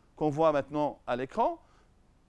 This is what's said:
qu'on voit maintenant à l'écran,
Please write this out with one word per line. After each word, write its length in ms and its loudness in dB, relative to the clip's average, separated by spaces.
qu'on 140 0
voit 240 2
maintenant 520 -2
à 120 -2
l'écran, 420 -2